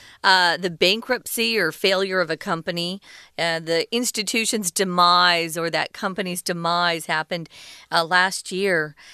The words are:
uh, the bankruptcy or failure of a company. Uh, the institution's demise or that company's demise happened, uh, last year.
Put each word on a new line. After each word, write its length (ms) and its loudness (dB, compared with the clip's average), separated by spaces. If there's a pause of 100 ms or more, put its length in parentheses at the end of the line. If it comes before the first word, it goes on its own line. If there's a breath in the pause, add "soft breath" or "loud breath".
(220 loud breath)
uh, 340 4
the 140 -4
bankruptcy 880 0
or 120 0
failure 500 0
of 100 -2
a 60 -2
company. 640 -6 (380 loud breath)
Uh, 220 -2
the 340 0
institution's 760 -2
demise 880 2
or 100 -2
that 240 -2
company's 480 -6
demise 640 -2
happened, 420 -4 (440 loud breath)
uh, 100 4
last 480 2
year. 460 -2 (180 loud breath)